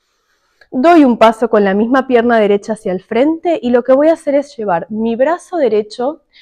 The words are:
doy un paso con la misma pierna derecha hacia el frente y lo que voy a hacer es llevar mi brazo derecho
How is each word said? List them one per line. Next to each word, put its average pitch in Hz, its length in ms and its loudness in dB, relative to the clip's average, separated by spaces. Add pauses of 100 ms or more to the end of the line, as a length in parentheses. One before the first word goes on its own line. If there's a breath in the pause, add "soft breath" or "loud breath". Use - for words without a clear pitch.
(720)
doy 302 340 4
un 233 140 2
paso 226 300 2
con 214 160 2
la 190 80 0
misma 240 360 0
pierna 240 300 2
derecha 202 340 0
hacia 208 180 -8
el 185 100 -6
frente 320 600 -2
y 240 80 -4
lo 240 140 0
que 262 80 0
voy 285 160 2
a 330 60 2
hacer 302 200 -4
es 285 220 -4
llevar 185 340 -4
mi 220 240 -4
brazo 302 420 -4
derecho 240 680 -4 (200 soft breath)